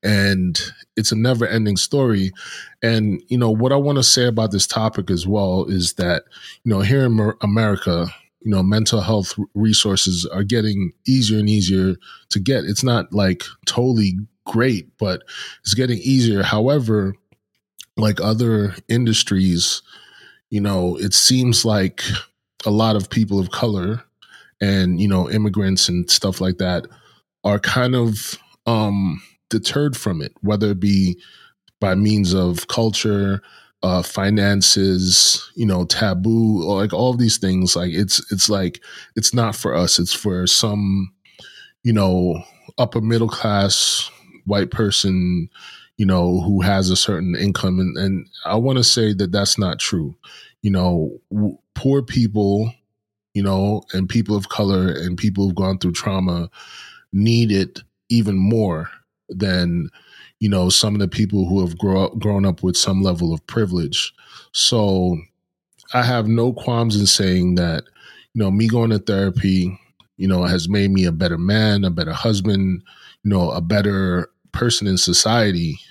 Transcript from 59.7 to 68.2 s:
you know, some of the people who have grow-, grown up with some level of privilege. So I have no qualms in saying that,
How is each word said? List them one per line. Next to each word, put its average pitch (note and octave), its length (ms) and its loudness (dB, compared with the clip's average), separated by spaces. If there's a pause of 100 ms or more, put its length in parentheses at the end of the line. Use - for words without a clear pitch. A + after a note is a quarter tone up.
you G#2+ 80 0
know, F#2 220 2
some G#2 240 2
of G#2+ 60 0
the F#2+ 80 0
people G2 380 0
who F#2+ 140 0
have E2+ 180 -2
grow-, F#2+ 320 0
grown G#2 360 -2
up F2+ 160 -2
with F2+ 140 0
some F#2+ 260 0
level F2 320 0
of D#2 120 -8
privilege. F2 680 -4 (400)
So F#2+ 680 2 (720)
I B2 100 2
have A#2+ 240 0
no A#2 260 2
qualms A#2 460 0
in G2+ 80 2
saying F#2 500 2
that, E2+ 280 0 (500)